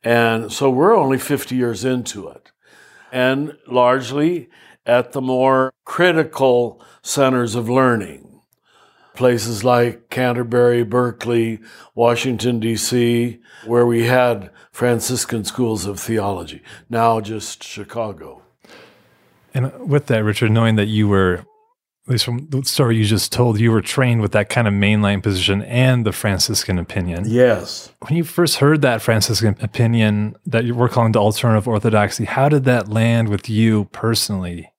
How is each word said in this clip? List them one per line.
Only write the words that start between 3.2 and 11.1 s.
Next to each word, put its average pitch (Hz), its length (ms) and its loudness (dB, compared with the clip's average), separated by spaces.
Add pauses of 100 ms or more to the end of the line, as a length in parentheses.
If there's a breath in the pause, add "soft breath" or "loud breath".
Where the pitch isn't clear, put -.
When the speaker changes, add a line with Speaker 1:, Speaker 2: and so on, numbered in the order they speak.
Speaker 1:
largely 131 840 0 (360 soft breath)
at 123 260 2
the 139 100 -6
more 131 500 2 (140)
critical 135 960 0 (200 soft breath)
centers 127 540 0
of 117 140 -4
learning, 117 720 -2 (760 soft breath)
places 117 480 0
like 120 460 2
Canterbury, 120 760 0
Berkeley, 117 760 -2 (360 loud breath)